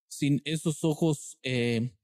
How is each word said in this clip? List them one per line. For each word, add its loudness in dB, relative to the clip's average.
sin 0
esos -2
ojos, 0
eh, 0